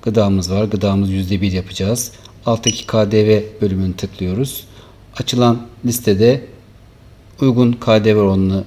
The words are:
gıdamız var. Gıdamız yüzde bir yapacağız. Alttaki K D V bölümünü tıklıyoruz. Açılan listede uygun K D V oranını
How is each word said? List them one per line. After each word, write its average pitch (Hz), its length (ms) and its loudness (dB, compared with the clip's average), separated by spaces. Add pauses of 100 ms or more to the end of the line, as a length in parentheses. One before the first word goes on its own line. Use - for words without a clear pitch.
gıdamız 98 480 0
var. 101 140 0
Gıdamız 98 460 0
yüzde 95 300 -2
bir 98 120 0
yapacağız. 95 600 -4 (340)
Alttaki - 400 -2
K 107 260 0
D 107 140 4
V 104 180 2 (160)
bölümünü 95 360 -2
tıklıyoruz. 98 680 -6 (520)
Açılan 120 500 0 (180)
listede 117 600 2 (960)
uygun 123 320 2
K 110 320 2
D 110 120 4
V 107 40 4
oranını 95 460 2